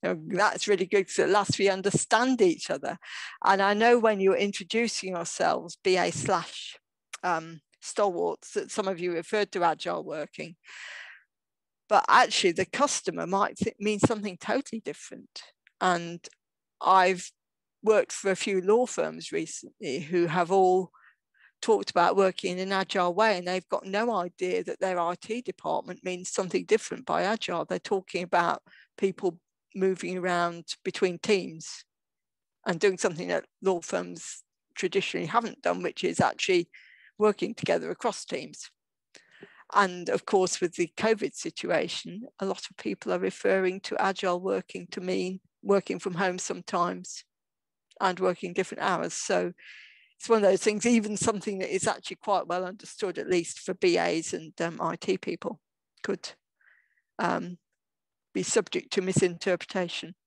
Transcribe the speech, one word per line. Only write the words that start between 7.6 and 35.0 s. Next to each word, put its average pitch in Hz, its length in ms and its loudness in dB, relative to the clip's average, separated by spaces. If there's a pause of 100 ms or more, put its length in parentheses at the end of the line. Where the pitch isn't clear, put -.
stalwarts, 175 760 -2
that - 180 -4
some 196 180 -2
of 180 100 -4
you 175 140 -2
referred 202 400 -2
to 180 100 0
agile 165 400 0
working. 156 540 -10 (1300)
But 202 160 6
actually, 208 460 6
the 185 120 0
customer 170 640 -2
might 196 300 0
th-, 220 200 -2
mean 208 220 -2
something 208 380 0
totally 233 420 -4
different. - 600 -14 (400)
And 170 440 0 (540)
I've 185 540 4 (500)
worked 208 300 4
for 196 180 0
a 185 60 4
few 196 240 0
law 220 240 4
firms 165 480 -6
recently 165 680 -6
who 170 280 0
have 170 260 0
all 185 400 4 (680)
talked 208 280 2
about 180 260 4
working 190 380 2
in 180 60 -4
an 190 120 -4
agile 185 420 0
way, 208 240 4
and 180 80 -6
they've 180 220 -4
got - 180 -4
no 214 300 0
idea 180 480 -2
that - 160 -8
their 185 180 0
I 175 180 0
T 233 260 -8
department - 600 -6
means 180 300 -6
something - 320 -2
different - 420 0
by 165 180 0
agile. 180 420 -2
They're 180 120 -4
talking 185 460 -2
about 175 400 2 (340)
people 185 440 0 (340)
moving 185 420 -2
around 175 680 -2
between 180 340 0
teams 180 640 -2 (840)
and 175 140 0
doing 190 180 4
something 175 300 -2
that 175 180 0 (160)
law 185 200 2
firms 175 640 -8 (300)
traditionally 175 500 -2